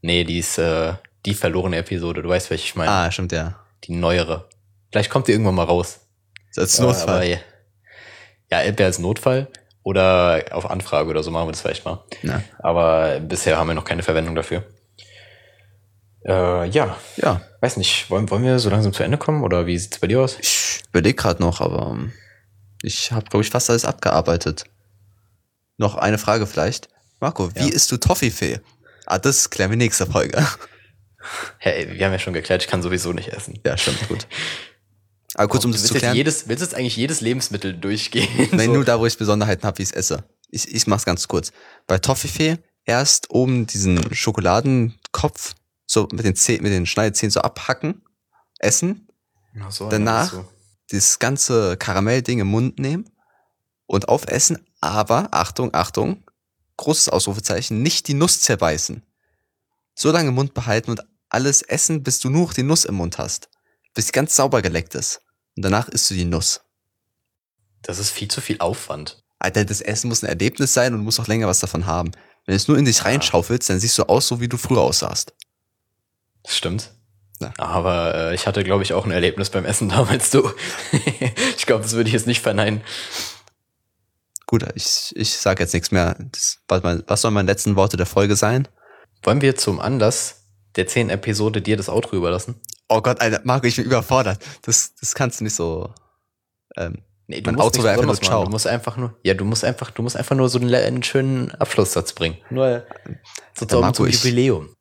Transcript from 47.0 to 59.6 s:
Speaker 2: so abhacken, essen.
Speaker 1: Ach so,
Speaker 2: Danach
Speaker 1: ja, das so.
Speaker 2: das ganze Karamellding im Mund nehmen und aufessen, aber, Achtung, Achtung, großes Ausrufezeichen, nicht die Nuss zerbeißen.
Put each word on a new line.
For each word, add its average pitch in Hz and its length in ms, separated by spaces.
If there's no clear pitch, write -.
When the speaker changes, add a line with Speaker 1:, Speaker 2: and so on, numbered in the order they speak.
Speaker 2:
so - 100
abhacken, - 600
essen. 175 500
Speaker 1:
Ach 98 100
so, 101 180
Speaker 2:
Danach 107 420
Speaker 1:
ja, 92 80
das 92 60
so. - 60
Speaker 2:
das - 220
ganze 117 560
Karamellding 117 640
im 98 80
Mund 117 320
nehmen 151 300
und 98 220
aufessen, - 580
aber, 107 520
Achtung, - 420
Achtung, - 500
großes - 320
Ausrufezeichen, 101 720
nicht - 260
die 143 60
Nuss 147 260
zerbeißen. - 640